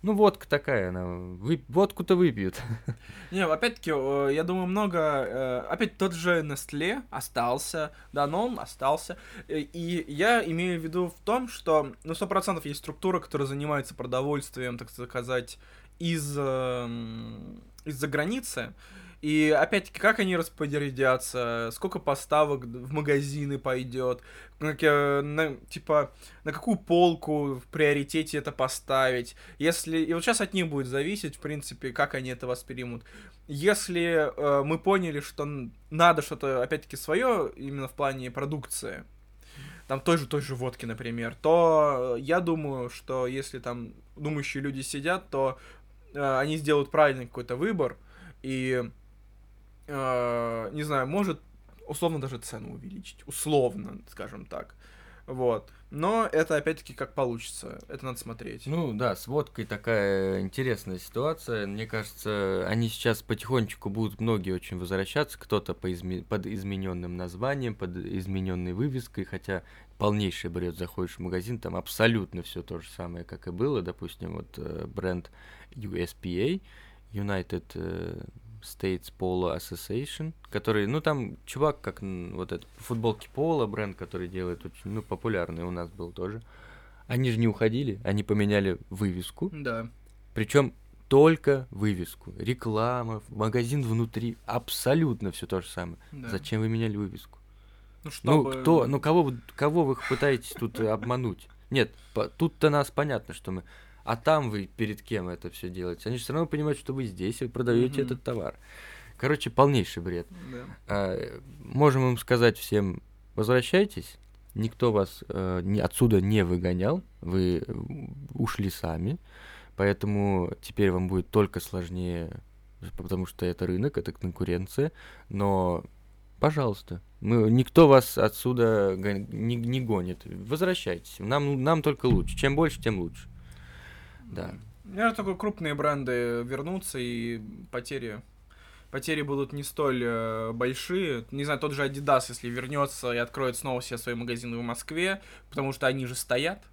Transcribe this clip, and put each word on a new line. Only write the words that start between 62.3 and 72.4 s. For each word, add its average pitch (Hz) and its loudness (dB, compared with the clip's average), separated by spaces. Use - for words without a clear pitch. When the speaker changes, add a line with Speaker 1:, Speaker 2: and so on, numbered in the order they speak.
Speaker 1:
они 113 2
сейчас 113 0
потихонечку 113 -2
будут 104 -2
многие 104 0
очень 90 -4
возвращаться, 95 -2
кто-то 101 -2
по 92 -4
изме-, 90 -4
под 101 -4
измененным 95 -4
названием, 110 -4
под 90 -8
измененной 92 -2
вывеской, 123 -4
хотя 95 -6
полнейший 104 0
бред, 87 -4
заходишь 90 -6
в - -20
магазин, 92 -4
там 87 -6
абсолютно 101 0